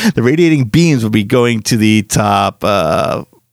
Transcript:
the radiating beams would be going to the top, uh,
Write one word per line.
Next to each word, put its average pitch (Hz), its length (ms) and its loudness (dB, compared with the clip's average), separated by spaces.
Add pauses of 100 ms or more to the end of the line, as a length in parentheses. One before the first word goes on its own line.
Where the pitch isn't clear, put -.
(160)
the 117 80 -2
radiating 151 460 2
beams 147 340 2
would 110 100 -2
be 113 100 2
going 120 400 0
to 123 140 -2
the 110 240 2
top, 101 640 -2
uh, 90 640 -2 (280)